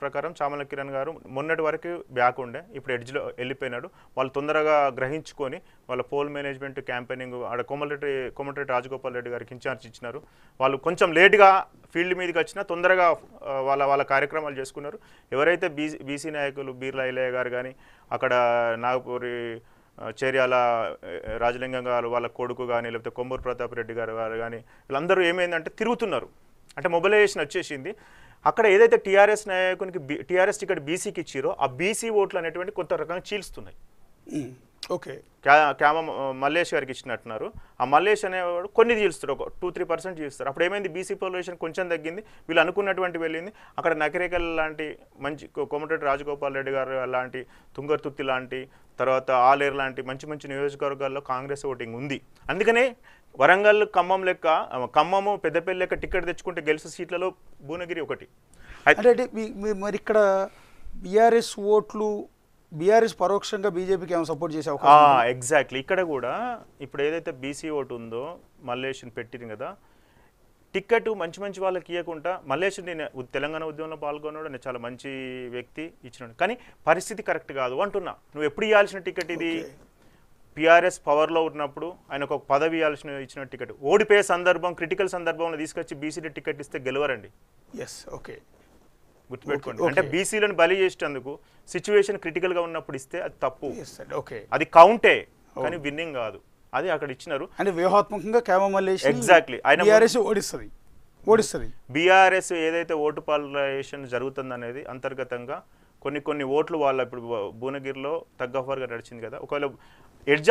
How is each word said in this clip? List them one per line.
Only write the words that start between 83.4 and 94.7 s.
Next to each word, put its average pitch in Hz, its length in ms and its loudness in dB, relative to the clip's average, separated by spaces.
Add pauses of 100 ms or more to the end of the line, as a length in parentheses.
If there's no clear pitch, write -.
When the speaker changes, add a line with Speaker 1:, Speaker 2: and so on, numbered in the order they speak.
Speaker 1:
టికెట్, 120 220 -12 (160)
ఓడిపోయే 208 400 8
సందర్భం, 175 440 2
క్రిటికల్ 180 420 -2
సందర్భంలో 165 480 -2
తీసుకొచ్చి 165 320 -8
బీసీలో 156 420 -8
టికెట్ 147 260 -8
ఇస్తే - 140 -10 (100)
గెలవరండి. 127 420 -4 (520)
Speaker 2:
ఎస్, - 160 -14 (200)
ఓకే. - 180 -16 (920)
Speaker 1:
గుర్తుపెట్టుకోండి. 135 520 -6
Speaker 2:
ఓకే, 170 80 2
Speaker 1:
అంటే 175 120 2
Speaker 2:
ఓకే. 139 100 -4
Speaker 1:
బీసీలను 202 480 0
బలి 175 180 6
చేసేటందుకు 147 540 -2 (400)
సిచ్యువేషన్ 202 520 2
క్రిటికల్‌గా 175 440 -2
ఉన్నప్పుడు 160 320 -8
ఇస్తే - 260 -10
అది 156 180 -12
తప్పు. 139 240 -4 (140)
Speaker 2:
ఎస్ - 140 -16
సార్, - 240 -14
ఓకే. 120 180 -14 (180)
Speaker 1:
అది 147 80 2 (120)